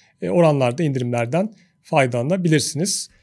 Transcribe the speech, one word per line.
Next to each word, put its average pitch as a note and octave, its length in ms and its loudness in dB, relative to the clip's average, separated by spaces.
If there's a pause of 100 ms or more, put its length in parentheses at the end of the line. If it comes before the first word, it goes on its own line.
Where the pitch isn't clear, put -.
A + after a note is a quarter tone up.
(220)
e, F3+ 80 -4
oranlarda D3+ 540 2
indirimlerden C3 720 -2 (640)
faydalanabilirsiniz. D#3 920 -2 (140)